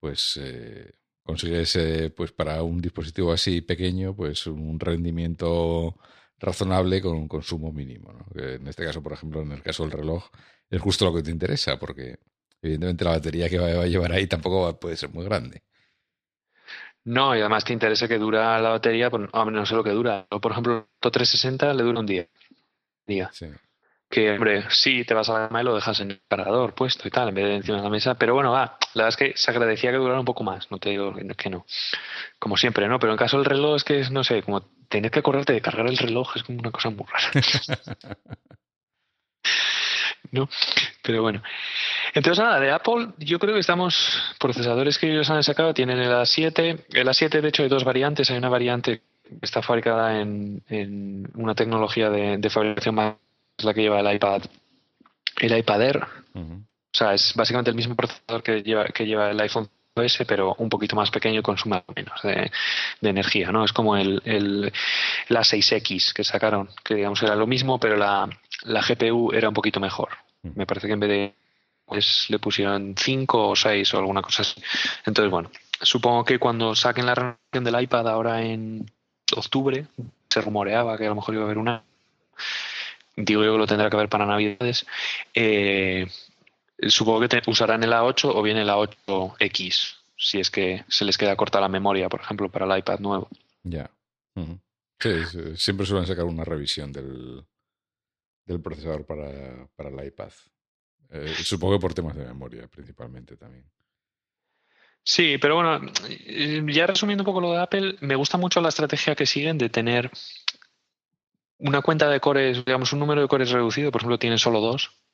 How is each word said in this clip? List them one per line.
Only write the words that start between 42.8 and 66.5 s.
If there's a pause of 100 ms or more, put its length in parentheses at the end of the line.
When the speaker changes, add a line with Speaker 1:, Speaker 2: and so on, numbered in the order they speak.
Speaker 2:
yo
creo
que
estamos, (200)
procesadores
que
ellos
han
sacado,
tienen
el
A
siete.
El
A
siete,
de
hecho,
hay
dos
variantes.
Hay
una
variante (200)
que
está
fabricada
en,
en
una
tecnología
de,
de
fabricación
más, (440)
la
que
lleva
el
iPad, (960)
el
iPad
Air. (280)
Speaker 1:
Ujú.
Speaker 2:
O (280)
sea,
es
básicamente
el
mismo
procesador
que
lleva,
que
lleva
el
iPhone (260)
O
S,
pero
un
poquito
más
pequeño
y
consume (120)
menos
de, (500)
de
energía,
¿no?
Es
como
el,
el, (560)
la
seis
X
que
sacaron, (140)